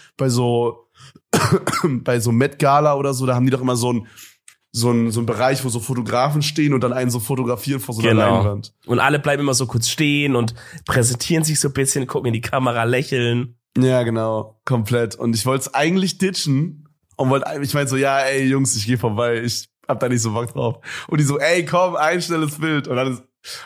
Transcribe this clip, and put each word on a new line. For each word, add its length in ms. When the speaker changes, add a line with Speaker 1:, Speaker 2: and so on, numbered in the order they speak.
Speaker 1:
Bei 140
so, 580
<coughs> 260
bei 360
so 120
Met 260
Gala 360
oder 180
so, 140
da 80
haben 100
die 80
doch 80
immer 160
so 160
ein, 140
so 200
ein, 180
so 100
ein 60
Bereich, 380
wo 40
so 120
Fotografen 640
stehen 300
und 100
dann 120
einen 160
so 100
fotografieren 600
vor 140
so 80
einer 80
Speaker 2:
Genau. 280
Speaker 1:
Leinwand. 340
Speaker 2:
Und 140
alle 180
bleiben 240
immer 120
so 120
kurz 220
stehen 480
und 180
präsentieren 580
sich 160
so 80
ein 60
bisschen, 320
gucken 220
in 60
die 60
Kamera, 440
lächeln. 720
Speaker 1:
Ja, 280
genau, 600
komplett. 520
Und 200
ich 100
wollt's 280
eigentlich 440
ditchen 720
und 140
wollte, 160
ich 120
meinte 160
so, 60
ja, 240
ey, 260
Jungs, 300
ich 100
geh 100
vorbei, 460
ich 260
hab 140
da 80
nicht 140
so 100
Bock 200
drauf. 260
Und 120
die 40
so, 140
ey, 260
komm, 320
ein 260
schnelles 360
Bild. 300
Und 80
dann 160
ist, 100